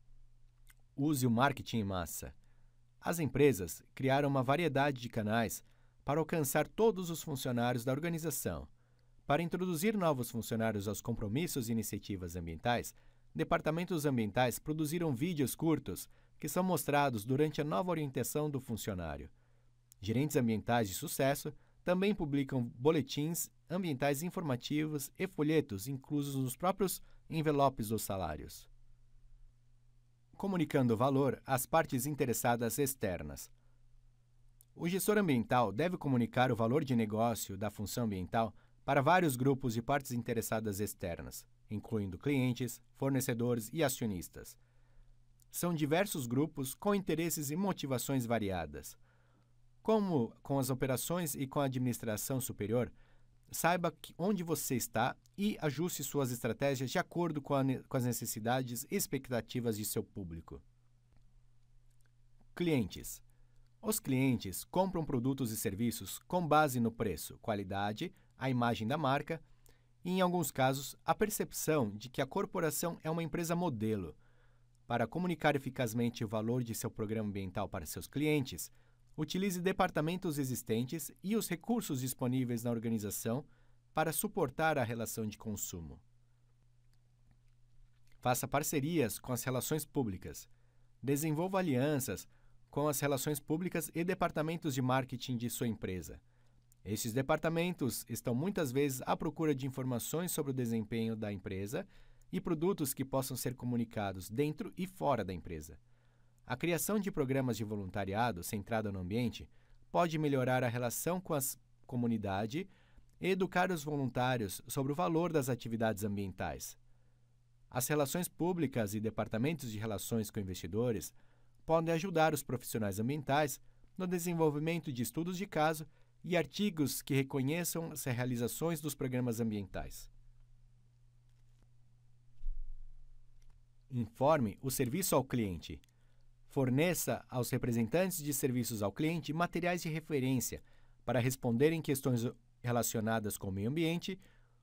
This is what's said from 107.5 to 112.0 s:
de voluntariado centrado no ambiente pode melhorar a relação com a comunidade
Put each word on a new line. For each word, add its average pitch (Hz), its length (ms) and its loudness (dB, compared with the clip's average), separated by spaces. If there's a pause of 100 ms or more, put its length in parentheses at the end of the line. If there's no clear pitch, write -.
de 113 80 -4
voluntariado 101 800 -2
centrado 107 480 -2
no 95 80 -4
ambiente 104 480 -2 (440)
pode 170 260 2
melhorar 131 460 2
a 127 40 2
relação 123 540 -2
com 175 140 -2
a 143 40 2 (460)
comunidade 113 800 0 (520)